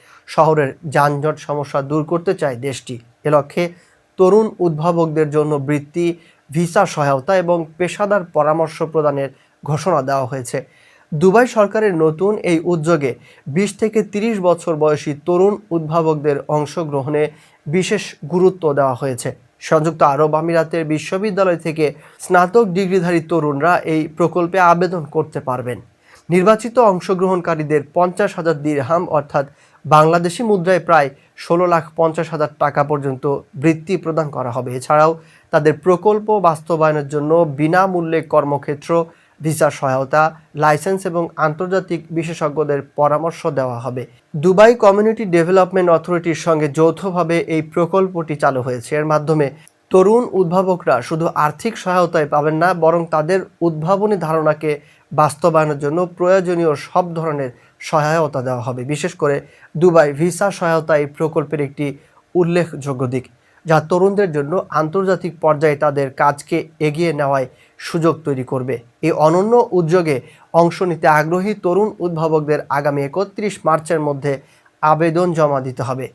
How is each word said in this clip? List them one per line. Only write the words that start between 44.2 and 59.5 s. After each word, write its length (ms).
দুবাই 420
কমিউনিটি 480
ডেভেলপমেন্ট 560
অথরিটির 540
সঙ্গে 220
যৌথভাবে 600
এই 140
প্রকল্পটি 640
চালু 260
হয়েছে। 340
এর 100
মাধ্যমে 420
তরুণ 320
উদ্ভাবকরা 680
শুধু 240
আর্থিক 320
সহায়তাই 560
পাবেন 220
না, 180
বরং 320
তাদের 340
উদ্ভাবনী 560
ধারণাকে 540
বাস্তবায়নের 720
জন্য 160
প্রয়োজনীয় 580
সব 260
ধরনের 380
সহায়তা 600
দেওয়া 240
হবে। 200
বিশেষ 300
করে 200